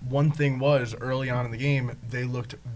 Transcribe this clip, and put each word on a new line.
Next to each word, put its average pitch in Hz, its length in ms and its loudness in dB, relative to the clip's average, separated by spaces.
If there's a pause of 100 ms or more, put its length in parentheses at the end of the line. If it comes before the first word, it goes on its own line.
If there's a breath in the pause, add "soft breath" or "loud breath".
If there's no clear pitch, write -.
one 143 240 4
thing 143 280 2
was, 131 420 4
early 131 280 -2
on 123 160 0
in 117 60 -6
the 113 60 -6
game, 131 400 0 (120)
they 123 140 -2
looked 123 320 -4 (200)